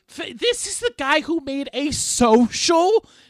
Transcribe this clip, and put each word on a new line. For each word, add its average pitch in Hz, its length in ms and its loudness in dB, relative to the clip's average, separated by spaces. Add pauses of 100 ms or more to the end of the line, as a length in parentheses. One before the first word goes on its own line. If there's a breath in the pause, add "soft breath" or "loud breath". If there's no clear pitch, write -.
f-, 240 300 -12
this - 300 -2
is 403 100 -10
the 480 180 -4
guy 294 260 0
who 320 180 -4
made 277 340 -6
a 285 160 -4
social 294 1160 2 (240 soft breath)